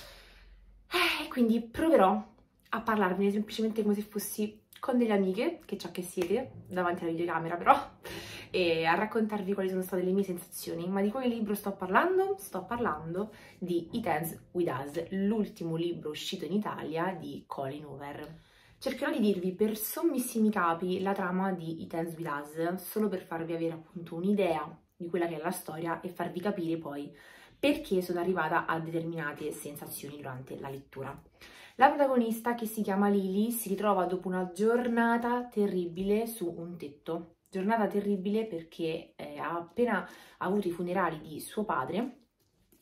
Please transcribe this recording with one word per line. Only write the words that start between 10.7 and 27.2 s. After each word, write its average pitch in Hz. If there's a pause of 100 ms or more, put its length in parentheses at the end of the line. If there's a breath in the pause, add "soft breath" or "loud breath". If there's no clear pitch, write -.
Ma 196
di 208
quale 262
libro 220
sto 202
parlando? 370
Sto -
parlando 180 (240 loud breath)
di 170
It 226
Ends 160 (120)
With 170
Us, 143
l'ultimo 190
libro 165
uscito 165
in 151
Italia 165
di 143
Colleen 143
Hoover. 147 (320 loud breath)
Cercherò 269
di 285
dirvi 185
per 214
sommissimi 254
capi 180
la 196
trama 190
di 165
It 185
Ends 165
With 160
Us, 156
solo 214
per 185
farvi 165
avere 165
appunto -
un'idea 175 (160)
di 175
quella 170
che 165
è -
la 170
storia 165
e 180
farvi 175
capire 180
poi 147 (480 loud breath)